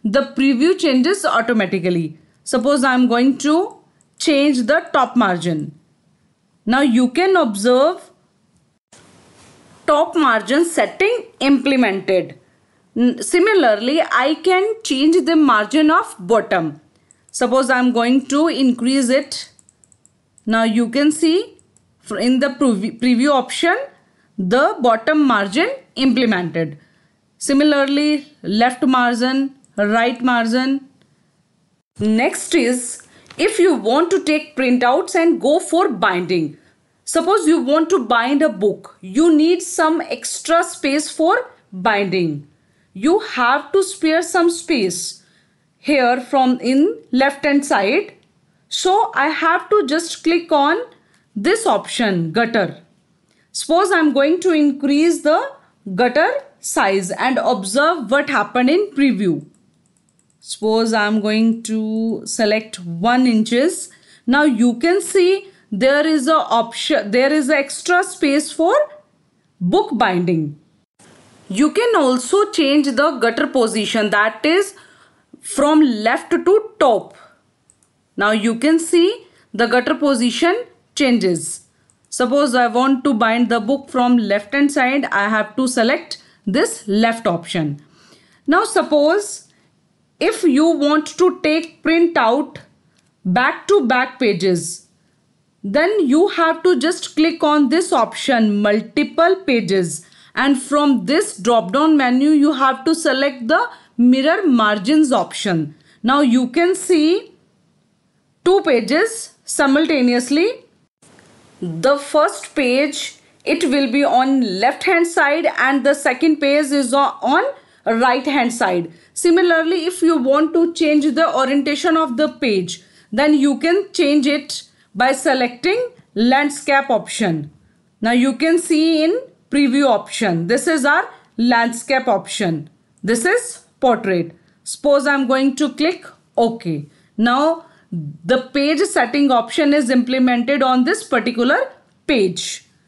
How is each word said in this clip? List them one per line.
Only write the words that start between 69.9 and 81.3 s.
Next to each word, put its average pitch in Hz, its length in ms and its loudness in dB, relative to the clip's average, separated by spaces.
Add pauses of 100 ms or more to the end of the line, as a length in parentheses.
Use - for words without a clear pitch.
binding. 175 640 -2 (880)
You 247 220 0
can 453 260 0
also 311 540 0
change 285 380 0
the 277 340 0
gutter 233 240 0
position, 220 640 -2
that 208 340 -2
is 359 300 0 (680)
from 302 400 2
left 233 500 0
to 403 480 2
top. 220 360 0 (1000)
Now 208 140 0
you 220 240 -2
can 311 240 2
see 349 480 0 (260)
the 226 140 0
gutter 247 260 0
position 277 720 -2 (300)
changes. 185 720 -2 (420)